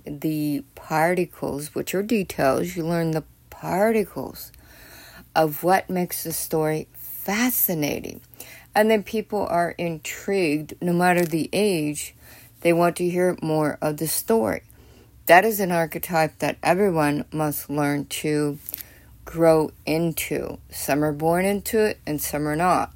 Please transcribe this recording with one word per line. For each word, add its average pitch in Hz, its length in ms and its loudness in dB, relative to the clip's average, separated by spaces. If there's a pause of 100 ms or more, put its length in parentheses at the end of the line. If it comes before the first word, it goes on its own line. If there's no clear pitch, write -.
the 147 580 -4 (120)
particles, 160 960 -2
which - 220 -6
are 196 80 -2
details. 180 720 0
You 165 80 -4
learn 165 280 0
the 156 120 -2 (260)
particles 190 1000 -2 (840)
of 156 280 2
what 180 260 2
makes 180 340 -4
the 160 80 -6
story 156 640 -2
fascinating. - 1300 -2 (540)
And 214 160 6
then 220 100 2
people 208 460 -4
are 170 240 0
intrigued, 165 1080 -4
no 175 120 0
matter 175 320 4
the 156 260 -2
age, 165 640 -2 (480)
they 170 120 4
want 170 240 2
to 180 120 -2
hear 180 320 0
more 156 400 0
of 151 160 -2
the 160 100 -4
story. 220 540 0 (640)
That 180 160 10
is 214 160 0
an 180 120 0
archetype 165 640 0
that - 240 -2
everyone 160 680 2
must 151 360 -4
learn 143 380 0
to 151 540 -2 (680)
grow 160 460 4 (120)
into. 160 760 -4 (100)
Some 147 340 0
are 151 80 2
born 165 340 0
into 202 380 0
it 214 220 -2
and 151 160 -4
some 151 260 -4
are 151 80 -2
not. 165 400 2